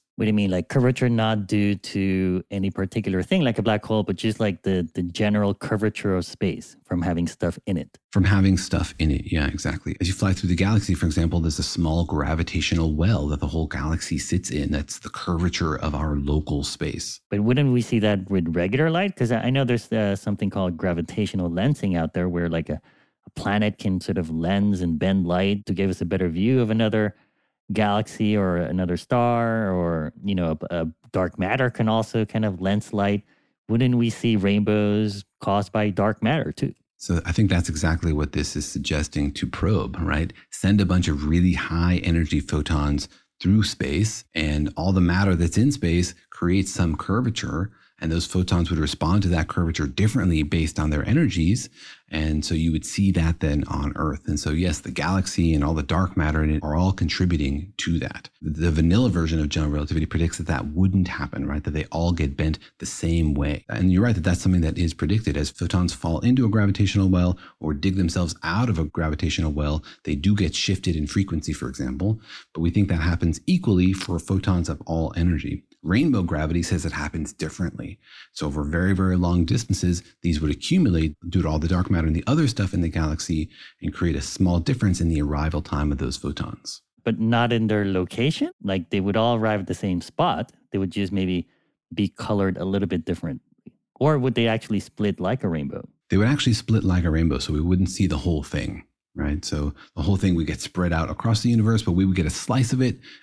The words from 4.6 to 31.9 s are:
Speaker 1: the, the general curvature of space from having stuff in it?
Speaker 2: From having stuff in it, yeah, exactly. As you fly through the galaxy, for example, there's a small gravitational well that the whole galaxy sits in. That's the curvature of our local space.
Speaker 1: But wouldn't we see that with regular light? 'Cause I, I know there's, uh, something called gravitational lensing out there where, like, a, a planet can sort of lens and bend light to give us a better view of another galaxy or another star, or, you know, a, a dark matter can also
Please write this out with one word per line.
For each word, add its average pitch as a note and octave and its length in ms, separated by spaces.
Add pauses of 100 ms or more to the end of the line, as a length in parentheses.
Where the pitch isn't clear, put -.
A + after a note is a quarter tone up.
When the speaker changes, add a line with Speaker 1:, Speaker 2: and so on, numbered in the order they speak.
Speaker 1:
the, F#2 300
the F#2+ 80
general G#2 520
curvature G2+ 640
of F2 100
space - 600
from F2 160
having E2+ 260
stuff - 380
in F#2+ 100
it? - 220 (160)
Speaker 2:
From F#2+ 100
having F#2+ 340
stuff - 400
in D#2 140
it, - 180
yeah, D2+ 180
exactly. - 520
As E2+ 80
you F#2+ 60
fly F#2+ 180
through F#2 160
the F2 80
galaxy, G2 380
for E2+ 120
example, E2 360
there's D#2+ 180
a D#2+ 40
small E2+ 420
gravitational D#2+ 880
well E2 320
that D2 140
the D2+ 60
whole D#2 200
galaxy D2+ 500
sits - 340
in. D2 200
That's D2 280
the - 100
curvature E2+ 680
of D2 180
our D2 220
local C#2+ 480
space. - 560 (100)
Speaker 1:
But G2+ 120
wouldn't B2+ 320
we B2 80
see A2+ 180
that G2 300
with E2+ 260
regular A2+ 340
light? F#3 280
'Cause A#2+ 160
I, A2 80
I A#2+ 80
know C3+ 160
there's, B2 260
uh, G#2 240
something G2+ 340
called F2+ 280
gravitational F2+ 720
lensing G2 480
out D#2+ 160
there F2+ 160
where, E2+ 180
like, E2 220
a, E2 100 (480)
a - 40
planet G#2 480
can F#2+ 200
sort F#2+ 200
of D#2+ 100
lens F#2 520
and E2 180
bend F#2+ 260
light G2 400
to G2 80
give F#2+ 160
us F2+ 100
a F2+ 60
better F2+ 240
view A2+ 320
of A2 80
another A2 460 (580)
galaxy G#2+ 640
or F#2 200
another F2 400
star, A#2 720
or, E2+ 420 (100)
you G2 120
know, E2 200 (140)
a, E2+ 120
a E2 60 (240)
dark F#2 280
matter A#2+ 320
can A2 180
also A2 340